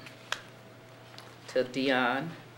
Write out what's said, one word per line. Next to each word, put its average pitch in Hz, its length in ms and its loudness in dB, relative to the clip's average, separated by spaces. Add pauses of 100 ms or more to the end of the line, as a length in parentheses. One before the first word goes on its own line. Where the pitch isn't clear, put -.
(1500)
to 127 160 6
Dion 131 680 4 (260)